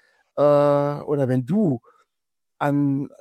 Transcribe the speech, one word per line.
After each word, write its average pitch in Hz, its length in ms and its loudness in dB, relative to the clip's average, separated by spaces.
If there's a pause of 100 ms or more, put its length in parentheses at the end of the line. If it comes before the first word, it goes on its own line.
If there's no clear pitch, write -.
(360)
äh, 143 60 0
oder 143 840 2
wenn 127 180 -2
du 160 340 0 (800)
an, 143 500 -2 (120)